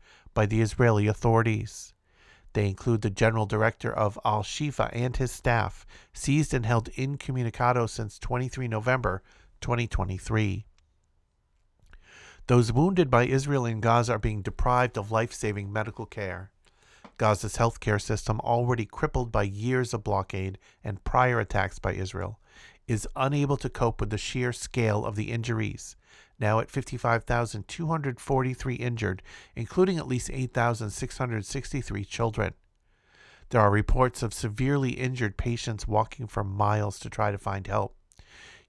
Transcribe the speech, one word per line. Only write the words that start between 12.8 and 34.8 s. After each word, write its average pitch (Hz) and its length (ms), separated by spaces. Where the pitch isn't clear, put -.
by 123 160
Israel 135 400
in 113 160
Gaza 117 320
are 104 60
being 104 240
deprived 123 540
of 104 140
life-saving 107 600
medical 107 320
care. 95 460
Gaza's 107 400
healthcare 110 440
system, 110 380
already 120 460
crippled 127 460
by 104 120
years 117 500
of 104 100
blockade 95 540
and 101 200
prior 127 360
attacks 98 400
by 98 140
Israel, 95 460
is 113 200
unable 139 400
to 127 120
cope - 300
with 107 120
the 107 60
sheer 123 360
scale 110 500
of 107 140
the 107 120
injuries, 113 680
now 110 200
at - 120
fifty-five 120 540
thousand 117 420
two 165 200
hundred 143 340
forty-three 131 540
injured, 113 460
including 180 400
at 147 100
least 127 240
eight 131 220
thousand 117 380
six - 260
hundred 117 280
sixty-three 120 600
children. 113 480
There 123 100
are 104 120
reports 123 520
of 107 100
severely 127 580